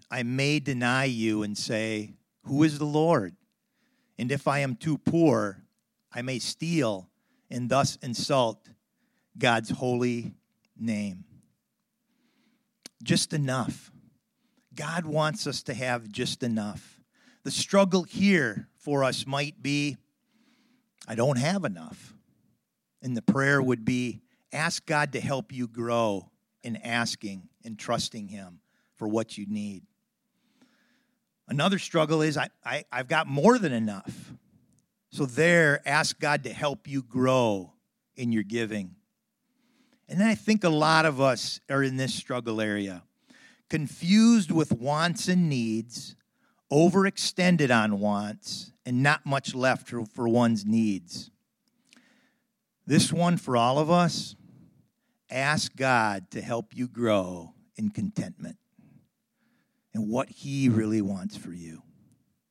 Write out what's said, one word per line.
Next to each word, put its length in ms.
I 120
may 380
deny 440
you 380
and 140
say, 580
'Who 180
is 160
the 80
Lord?' 500
And 120
if 160
I 140
am 160
too 220
poor, 680
I 100
may 160
steal 720
and 180
thus 280
insult 720
God's 340
holy 640
name." 480
Just 300
enough. 580
God 320
wants 400
us 180
to 100
have 340
just 340
enough. 580
The 80
struggle 540
here 720
for 260
us 240
might 360
be, 340
"I 80
don't 240
have 260
enough." 500
And 140
the 60
prayer 400
would 220
be, 380
ask 340
God 260
to 80
help 320
you 160
grow 600
in 140
asking 720
and 140
trusting 500
Him 320
for 100
what 320
you 80
need. 380
Another 320
struggle 440
is, 140
"I, 140
I, 260
I've 180
got 200
more 300
than 140
enough." 600
So 140
there, 640
ask 300
God 260
to 80
help 360
you 140
grow 720
in 160
your 100
giving. 540
And 120
then 80
I 60
think 300
a 40
lot 380
of 140
us 480
are 140
in 140
this 180
struggle 460
area, 440
confused 840
with 220
wants 560
and 200
needs, 680
overextended 1040
on 260
wants, 720
and 180
not 240
much 280
left 340
for, 180
for 220
one's 360
needs. 680
This 260
one 240
for 200
all 220
of 120
us, 440
ask 460
God 540
to 100
help 340
you 140
grow 640
in 140
contentment 640
and 160
what 220
He 400
really 320
wants 340
for 160
you. 300